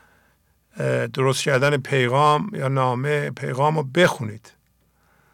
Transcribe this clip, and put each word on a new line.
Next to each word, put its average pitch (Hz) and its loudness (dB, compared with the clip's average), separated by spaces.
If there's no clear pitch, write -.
اه، 127 -2
درست 131 -2
کردن 143 2
پیغام 139 2
یا 143 -4
نامه، 135 0
پیغام 139 -2
رو 151 0
بخونید، 127 -2